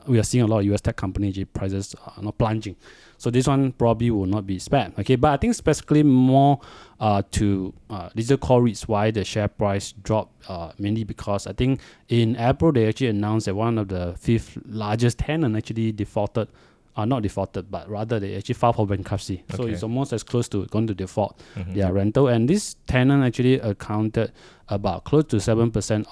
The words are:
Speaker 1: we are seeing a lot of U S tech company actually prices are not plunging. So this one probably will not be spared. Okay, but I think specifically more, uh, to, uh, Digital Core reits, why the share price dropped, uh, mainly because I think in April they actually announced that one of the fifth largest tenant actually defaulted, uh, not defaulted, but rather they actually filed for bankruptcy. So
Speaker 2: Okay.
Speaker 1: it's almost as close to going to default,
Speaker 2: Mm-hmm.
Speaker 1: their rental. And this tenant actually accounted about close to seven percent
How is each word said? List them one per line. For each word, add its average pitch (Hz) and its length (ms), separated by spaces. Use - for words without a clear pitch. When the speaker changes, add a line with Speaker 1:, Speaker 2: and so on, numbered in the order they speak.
Speaker 1:
we 127 100
are 107 60
seeing 117 220
a - 20
lot 110 120
of 101 80
U 101 60
S 104 60
tech - 160
company 101 320
actually 98 160
prices 98 540
are 95 80
not 104 140
plunging. 107 400
So - 120
this 123 160
one 135 280
probably 117 360
will 101 160
not 98 220
be 95 100
spared. 107 420
Okay, 127 180
but 143 160
I 139 40
think 233 160
specifically 151 500
more, 135 580
uh, 101 200
to, 98 420
uh, 90 260
Digital 117 220
Core 127 240
reits, 117 260
why 110 240
the 104 140
share 104 240
price 101 420
dropped, - 580
uh, 85 300
mainly 107 240
because - 420
I 95 60
think 127 300
in 117 300
April 135 340
they 117 160
actually 120 200
announced 107 400
that 95 80
one 113 220
of 101 120
the 90 280
fifth - 480
largest 110 540
tenant 147 380
actually 113 340
defaulted, 104 560
uh, 113 80
not 123 160
defaulted, 98 500
but 85 180
rather 110 300
they 98 160
actually 104 200
filed 120 200
for 107 100
bankruptcy. 98 580
So 127 80
Speaker 2:
Okay. 113 80
Speaker 1:
it's 101 120
almost 123 280
as 113 100
close - 280
to 98 160
going 110 220
to 104 60
default, 95 460
Speaker 2:
Mm-hmm. 90 180
Speaker 1:
their 95 200
rental. 107 340
And 120 220
this 208 260
tenant 131 360
actually 123 300
accounted 107 800
about 98 380
close 151 200
to 107 140
seven 113 320
percent 107 400